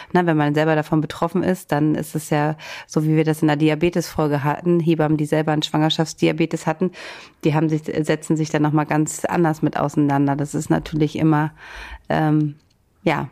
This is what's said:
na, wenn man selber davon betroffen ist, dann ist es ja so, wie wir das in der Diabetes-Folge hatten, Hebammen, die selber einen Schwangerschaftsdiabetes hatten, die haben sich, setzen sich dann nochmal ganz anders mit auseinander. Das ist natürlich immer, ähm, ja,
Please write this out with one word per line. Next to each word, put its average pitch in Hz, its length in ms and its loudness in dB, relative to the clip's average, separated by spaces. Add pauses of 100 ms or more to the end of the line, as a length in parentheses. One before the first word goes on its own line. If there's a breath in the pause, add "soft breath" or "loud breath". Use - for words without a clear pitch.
(120 loud breath)
na, 180 140 2
wenn 165 100 4
man 147 180 2
selber 156 200 2
davon 151 260 2
betroffen 170 420 -2
ist, 180 300 -2
dann 151 220 2
ist 156 200 -6
es 156 140 -6
ja 151 280 0 (300 loud breath)
so, 156 180 -2
wie 156 120 2
wir 156 80 4
das 156 160 0
in 160 80 4
der 151 80 2
Diabetes-Folge 151 880 0
hatten, 175 340 0
Hebammen, 156 380 2
die 151 100 0
selber 156 260 0
einen 151 100 0
Schwangerschaftsdiabetes 160 1040 0
hatten, 180 240 0 (540 loud breath)
die 151 100 2
haben 156 160 2
sich, 156 140 -2
setzen 156 520 -2
sich 156 140 -2
dann 147 120 0
nochmal 151 240 2
ganz 151 380 -2
anders 170 380 0
mit 151 160 0
auseinander. 143 580 0
Das 143 180 -4
ist 151 140 -4
natürlich 156 480 -2
immer, 156 360 0 (580 loud breath)
ähm, 151 460 0 (480)
ja, 147 280 0